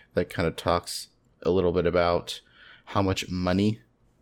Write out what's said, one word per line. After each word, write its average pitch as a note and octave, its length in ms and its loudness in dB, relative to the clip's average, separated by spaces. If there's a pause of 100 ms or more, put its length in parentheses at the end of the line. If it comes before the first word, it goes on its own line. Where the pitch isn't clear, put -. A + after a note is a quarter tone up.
(160)
that F2+ 120 0
kind F2 200 -2
of D#2 80 -2
talks - 540 -2 (340)
a E2+ 80 2
little F2+ 200 2
bit F2 140 0
about F2 560 0 (440)
how G2 180 -2
much F#2+ 260 -2
money F#2 520 0 (400)